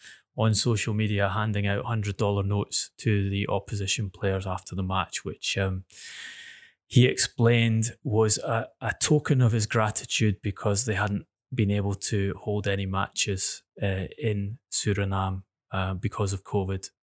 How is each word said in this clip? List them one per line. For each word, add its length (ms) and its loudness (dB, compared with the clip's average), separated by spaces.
on 180 4
social 400 2
media 360 0
handing 360 0
out 180 0
hundred 320 -2
dollar 280 2
notes 540 -2
to 300 2
the 200 -2
opposition 640 -2
players 360 -2
after 300 -6
the 80 -2
match, 400 -4
which, 340 -4
um, 260 0
he 200 6
explained 1000 2
was 340 4
a, 300 -2
a 200 -4
token 420 4
of 80 6
his 160 2
gratitude 760 0
because 440 0
they 100 0
hadn't 320 -2
been 200 2
able 240 0
to 420 -2
hold 300 -4
any 180 -2
matches, 760 -4
uh, 220 0
in 420 -4
Suriname, 720 0
uh, 220 -2
because 380 -2
of 120 -6
covid 460 -2